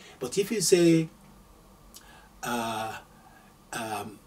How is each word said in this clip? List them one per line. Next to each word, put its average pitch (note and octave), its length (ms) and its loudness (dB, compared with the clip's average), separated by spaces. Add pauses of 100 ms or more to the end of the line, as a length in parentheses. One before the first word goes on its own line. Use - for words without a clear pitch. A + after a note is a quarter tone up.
(200)
But B2+ 180 -8
if G3 140 0
you G#3+ 100 -2
say, E3 480 4 (1300)
uh, A2+ 560 -6 (720)
um, G#2 560 -10